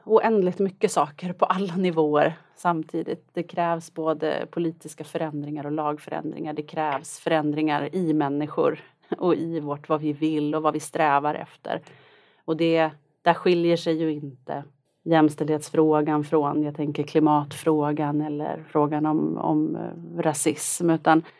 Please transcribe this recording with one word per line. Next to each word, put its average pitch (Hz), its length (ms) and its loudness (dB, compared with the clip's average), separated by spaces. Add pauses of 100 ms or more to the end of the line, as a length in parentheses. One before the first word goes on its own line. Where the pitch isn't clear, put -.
oändligt 208 540 2
mycket 190 340 0
saker 170 400 -2
på - 120 0
alla 180 320 -2
nivåer 156 580 2 (220)
samtidigt. 165 760 -4
Det 175 100 -4
krävs 170 520 -4
både 156 560 -2
politiska 165 540 -6
förändringar 151 600 -6
och 147 60 -6
lagförändringar. 151 800 -4
Det 151 100 -8
krävs 151 580 -4
förändringar 151 720 0
i 175 200 0
människor 147 640 0 (380)
och 175 160 2
i 165 260 -4
vårt, 147 280 -8
vad 151 120 0
vi 151 120 -2
vill 151 420 -2
och 156 80 -2
vad 151 100 2
vi 151 80 -4
strävar 147 540 2
efter. - 460 -8 (640)
Och 165 120 0
det, 160 340 4 (320)
där 170 120 4
skiljer 170 420 2
sig 165 200 0
ju 160 160 0
inte 143 520 -10 (400)
jämställdhetsfrågan 151 1200 2
från, 151 380 0
jag 147 140 -4
tänker, 147 260 -4
klimatfrågan 151 1200 2
eller 151 480 -6
frågan 151 380 0
om, 156 320 0
om, 156 380 0
eh, 170 460 -8
rasism. 160 680 0
Utan 160 320 4 (180)